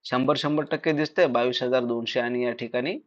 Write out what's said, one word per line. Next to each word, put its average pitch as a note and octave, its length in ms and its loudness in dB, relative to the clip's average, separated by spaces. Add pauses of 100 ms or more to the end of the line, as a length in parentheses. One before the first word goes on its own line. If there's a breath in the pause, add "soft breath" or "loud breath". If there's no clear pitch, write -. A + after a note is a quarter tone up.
शंभर, C3 320 0
शंभर D3 300 0
टक्के D#3+ 280 0
दिसतंय D#3 340 2
बावीस B2 340 2
हजार B2+ 220 2
दोनशे A#2 360 -2
आणि B2 240 -2
या A#2+ 100 0
ठिकाणी B2+ 520 -4